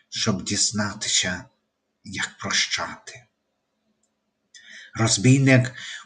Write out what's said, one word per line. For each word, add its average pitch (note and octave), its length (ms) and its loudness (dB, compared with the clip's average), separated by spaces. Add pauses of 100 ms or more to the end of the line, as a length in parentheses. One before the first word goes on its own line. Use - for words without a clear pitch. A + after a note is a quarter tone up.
щоб - 340 -2
дізнатися, G2+ 1000 -2 (600)
як - 360 -10
прощати». - 840 -6 (1800)
Розбійник B2+ 760 6 (320)